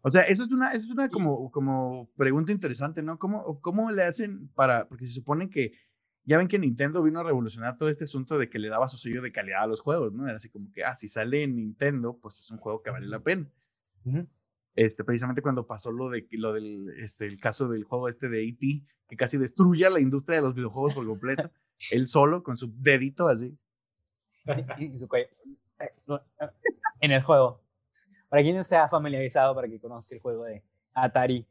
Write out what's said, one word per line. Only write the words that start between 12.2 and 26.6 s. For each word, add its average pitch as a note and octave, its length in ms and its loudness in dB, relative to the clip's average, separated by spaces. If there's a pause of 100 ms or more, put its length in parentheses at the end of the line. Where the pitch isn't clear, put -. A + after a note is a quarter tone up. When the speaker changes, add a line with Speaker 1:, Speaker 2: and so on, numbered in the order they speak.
Speaker 1:
pues - 180 -16
es - 120 -18
un A2+ 60 -16
juego A2 240 -6
que A2 100 -10
vale A2 160 -10
la G#2+ 120 -8
pena. D#3+ 300 -2 (560)
Speaker 3:
Ujú. D3 200 -2 (500)
Speaker 1:
Este, A2 280 0
precisamente B2 380 -2
cuando C3 260 -2
pasó A2+ 240 -10
lo B2+ 180 -6
de, A#2 220 -8
lo A2 220 -4
del, G#2 360 -10 (120)
este, A2 240 -12
el G2+ 120 -12
caso A#2+ 300 -2
del A2+ 160 -4
juego B2 240 -6
este A#2+ 220 -8
de A2 180 -2
E A#2+ 60 -8
T, C#3+ 300 -4 (260)
que A2+ 80 -18
casi C3 200 -2
destruye F3 480 4
a F#3+ 40 8
la F#3 100 4
industria C#3 380 2
de D3+ 60 2
los C3 100 0
videojuegos B2+ 400 -2
por C3+ 120 -6
completo, A2 460 -4 (200)
Speaker 3:
<laughs> - 200 -10
Speaker 1:
él B2+ 160 2
solo, D#3 360 6
con C3 120 -6
su A#2+ 220 -10
dedito C#3 500 4
así. B2+ 300 0 (1200)
Speaker 3:
Y, C#3+ 80 -8
y C3+ 120 -14
su B2 120 -12
cuello. B2 180 0 (520)
Eh, D3 100 -8 (180)
no, C#3+ 100 -4
eh, - 300 -12 (540)